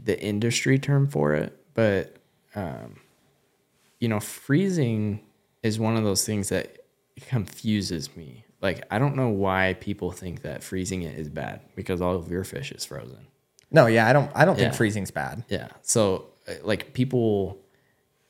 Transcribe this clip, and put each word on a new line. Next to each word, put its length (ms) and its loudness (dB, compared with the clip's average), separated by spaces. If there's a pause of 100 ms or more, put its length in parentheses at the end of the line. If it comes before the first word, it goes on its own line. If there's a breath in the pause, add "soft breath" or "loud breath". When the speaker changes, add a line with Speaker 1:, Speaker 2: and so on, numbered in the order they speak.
Speaker 1:
the 200 0
industry 560 2
term 300 2
for 260 2
it, 240 -2 (160)
but, 420 2 (400)
um, 440 -10 (1000)
you 80 0
know, 120 2
freezing 1000 0 (420)
is 160 0
one 160 2
of 80 0
those 220 2
things 240 -2
that 280 -4 (500)
confuses 880 -2
me. 300 -18 (160)
Like, 300 -4
I 80 0
don't 160 0
know 140 0
why 500 2
people 320 -6
think 320 -10
that 200 -10
freezing 380 -4
it 160 -8
is 120 -8
bad, 320 -8 (140)
because 260 -4
all 140 2
of 140 -6
your 140 -2
fish 280 -8
is 140 -10
frozen. 420 -16 (440)
Speaker 2:
No, 160 8
yeah, 200 6
I 60 8
don't, 220 4
I 100 8
don't 100 4
think 160 2
Speaker 1:
Yeah. 60 -6
Speaker 2:
freezing's 340 0
bad. 380 -6
Speaker 1:
Yeah. 200 -6 (120)
So, 460 2 (200)
uh, 60 -10 (100)
like, 300 -2
people, 640 0 (720)